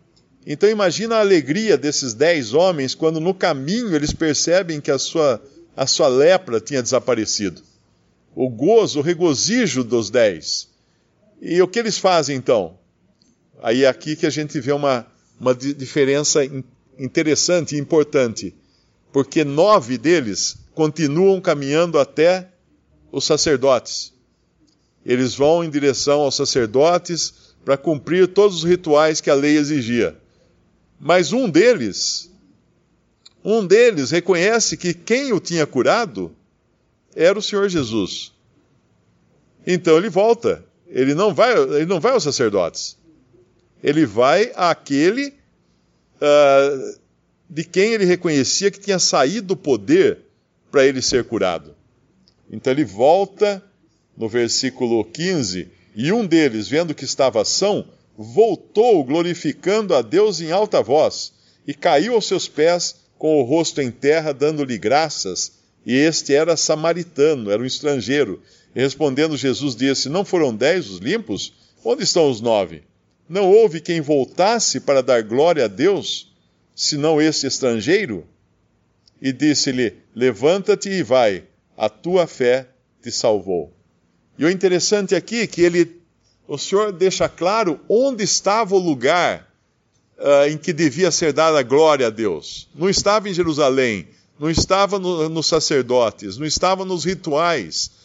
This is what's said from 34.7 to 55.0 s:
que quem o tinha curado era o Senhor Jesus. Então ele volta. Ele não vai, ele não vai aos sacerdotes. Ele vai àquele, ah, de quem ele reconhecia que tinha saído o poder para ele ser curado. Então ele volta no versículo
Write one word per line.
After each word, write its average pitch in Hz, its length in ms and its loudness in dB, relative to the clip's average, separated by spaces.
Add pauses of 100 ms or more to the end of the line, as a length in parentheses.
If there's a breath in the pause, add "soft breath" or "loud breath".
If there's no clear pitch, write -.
que 170 180 -4
quem 247 380 -2
o 175 80 0
tinha 160 260 -2
curado 127 640 -2 (840)
era 175 220 4
o 208 60 -6
Senhor 202 260 -2
Jesus. 113 640 -4 (1300)
Então 175 300 2
ele 190 120 2
volta. 185 560 0 (240)
Ele 131 240 0
não 185 220 0
vai, 214 240 2
ele 143 280 0
não 185 120 -2
vai 214 140 0
aos 233 100 0
sacerdotes. 104 720 -2 (840)
Ele 147 240 2
vai 139 480 0
àquele, 175 800 -2 (840)
ah, 139 760 4 (560)
de 151 140 -10
quem 214 300 0
ele 208 100 0
reconhecia 175 640 0
que - 80 -14
tinha 190 220 -4
saído 180 540 0
o - 20 -4
poder 127 640 2 (500)
para 135 160 4
ele 131 160 0
ser 120 220 -2
curado. 92 500 -4 (720)
Então 107 240 -4
ele 143 120 0
volta 185 760 0 (560)
no 113 120 -8
versículo 117 760 -2